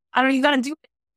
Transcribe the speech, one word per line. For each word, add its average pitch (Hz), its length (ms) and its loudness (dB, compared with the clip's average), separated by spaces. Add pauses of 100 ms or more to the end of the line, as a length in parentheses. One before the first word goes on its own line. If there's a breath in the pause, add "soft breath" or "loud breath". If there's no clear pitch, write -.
(140)
I 247 80 2
don't 269 100 2
know, 269 60 0
you 254 60 0
gotta 285 180 2
do 277 120 -8
it, - 160 -16 (280)